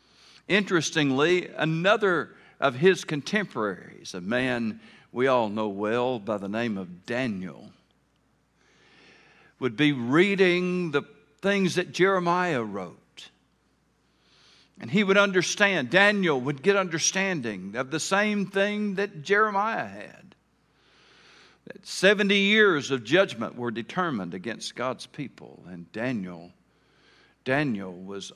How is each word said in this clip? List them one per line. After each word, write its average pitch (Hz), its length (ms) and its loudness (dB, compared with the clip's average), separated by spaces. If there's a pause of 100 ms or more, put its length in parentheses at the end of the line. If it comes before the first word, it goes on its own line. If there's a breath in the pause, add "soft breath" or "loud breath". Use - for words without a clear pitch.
(480 soft breath)
Interestingly, 170 1080 2
another 170 800 2 (240 loud breath)
of 135 160 0
his 175 300 4
contemporaries, 139 1080 -4
a 92 80 -8
man 117 600 -2 (320 loud breath)
we 127 140 2
all 123 220 2
know 110 180 -2
well 113 520 -2
by 104 180 -4
the 98 100 -8
name 110 300 -4
of 90 280 -12
Daniel, 98 640 -6 (1900 soft breath)
would 123 160 -2
be 147 160 4
reading 180 1000 2
the 139 120 0 (380)
things 190 340 2
that 160 160 -2
Jeremiah 175 720 2
wrote. 98 640 -12 (1500 soft breath)
And - 100 -12
he 196 140 2
would 190 140 4
understand, 185 720 2
Daniel 185 500 4
would 135 220 -4
get 196 160 2
understanding 151 960 -2
of 131 160 -4
the 156 80 -2
same 202 460 0
thing 202 500 -2
that 196 280 -6
Jeremiah 202 640 0
had. - 480 -18 (1300 soft breath)
That - 200 -20
seventy 202 520 4
years 196 520 4
of 131 140 -2
judgment 117 540 0
were 120 140 -6
determined 110 600 -6
against - 420 -10
God's 123 320 -8
people. - 600 -16
And 85 240 -16
Daniel, 92 600 -8 (920 soft breath)
Daniel 123 480 -2
was 95 440 -12